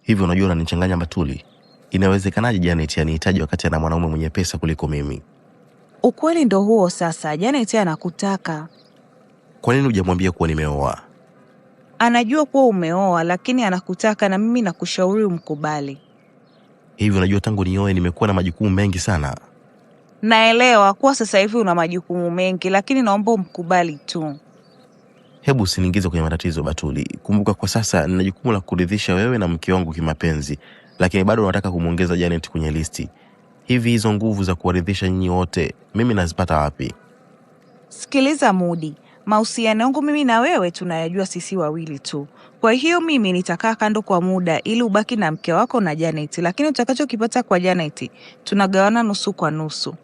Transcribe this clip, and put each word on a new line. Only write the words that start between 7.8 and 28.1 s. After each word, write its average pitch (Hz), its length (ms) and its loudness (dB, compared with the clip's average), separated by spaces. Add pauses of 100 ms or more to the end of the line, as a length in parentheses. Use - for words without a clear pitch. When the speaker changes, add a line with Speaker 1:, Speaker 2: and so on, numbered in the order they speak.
Speaker 1:
Kwa 120 140 2
nini 139 120 4
hujamwambia 92 460 2
kuwa 82 160 0
nimeoa? 73 520 -2 (1000)
Speaker 2:
Anajua 240 480 2
kuwa 269 200 4
umeoa, 180 580 2
lakini 226 400 0
anakutaka 196 640 0
na 190 100 0
mimi 233 240 0
nakushauri 190 600 0
umkubali. 151 760 -4 (960)
Speaker 1:
Hivi 101 220 2
unajua 95 220 2
tangu 101 240 0
nioe 98 300 0
nimekuwa 90 340 0
na 98 60 2
majukumu 92 360 0
mengi 95 280 2
sana. 76 380 -2 (840)
Speaker 2:
Naelewa 226 720 6
kuwa 269 200 4
sasa 214 240 2
hivi 208 180 2
una 190 180 2
majukumu 175 560 -2
mengi, 185 400 -2
lakini 202 320 2
naomba 208 300 2
umkubali 175 720 0
tu. 156 300 -6 (1080)
Speaker 1:
Hebu 135 160 2
usiniingize 92 460 0
kwenye 82 140 0
matatizo, 80 400 -2
Batuli. - 600 -4
Kumbuka 104 320 0
kwa - 140 -4
sasa 95 380 0
nina 92 180 0